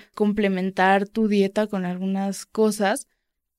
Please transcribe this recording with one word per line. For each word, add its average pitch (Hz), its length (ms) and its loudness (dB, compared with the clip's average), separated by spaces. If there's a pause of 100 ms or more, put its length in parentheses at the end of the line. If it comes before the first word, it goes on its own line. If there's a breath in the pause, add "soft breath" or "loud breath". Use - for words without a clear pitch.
(140 loud breath)
complementar 196 960 2
tu 220 200 0
dieta 202 380 2
con 196 180 -4
algunas 190 600 -4
cosas, 214 600 0 (520)